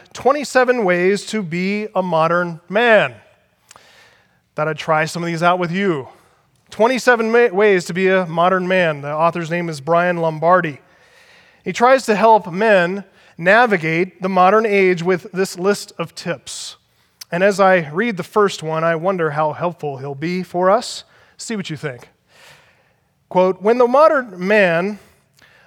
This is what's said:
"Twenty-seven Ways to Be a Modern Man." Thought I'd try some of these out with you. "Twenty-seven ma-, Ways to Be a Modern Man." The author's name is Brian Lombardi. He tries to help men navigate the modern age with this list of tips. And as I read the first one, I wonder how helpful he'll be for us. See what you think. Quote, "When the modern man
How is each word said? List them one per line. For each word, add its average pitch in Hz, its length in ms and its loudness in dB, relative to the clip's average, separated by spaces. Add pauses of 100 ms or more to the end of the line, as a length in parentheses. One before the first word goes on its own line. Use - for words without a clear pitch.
(140)
"Twenty-seven 254 680 0
Ways 185 440 0
to 220 140 -4
Be 190 540 -4
a 185 80 0
Modern 170 680 -2
Man." 196 460 2 (1400)
Thought 156 120 -2
I'd 156 100 -4
try 156 280 0
some 165 180 -8
of 170 40 -6
these 165 140 -6
out 175 160 2
with 175 140 -4
you. 175 380 -2 (600)
"Twenty-seven 226 600 0
ma-, 240 160 4
Ways 196 380 2
to 190 100 -8
Be 185 140 2
a 185 180 2
Modern 180 400 0
Man." 175 340 0
The 143 100 -8
author's 165 380 -2
name 170 200 -4
is 151 120 -10
Brian 170 360 0
Lombardi. 165 640 0 (840)
He - 100 -8
tries 247 320 2
to 214 100 0
help 208 360 4
men 196 540 0 (320)
navigate 185 840 0
the 190 80 -4
modern 196 360 4
age 185 360 2
with 180 300 -2
this 185 260 -6
list 190 400 -4
of 165 160 -10
tips. - 640 -12 (560)
And 170 100 -4
as 196 180 2
I 185 300 4
read 196 280 -4
the 170 60 -8
first - 380 -2
one, 160 220 -4
I 165 120 0
wonder 165 360 -4
how 151 220 -2
helpful 151 440 -8
he'll 139 160 -12
be 175 300 -6
for 180 260 -2
us. - 360 -2 (320)
See - 180 -10
what 190 160 -8
you 147 60 -8
think. 131 320 -12 (1200)
Quote, 185 340 0
"When 233 160 2
the 247 80 4
modern 254 580 2
man 196 540 2 (680)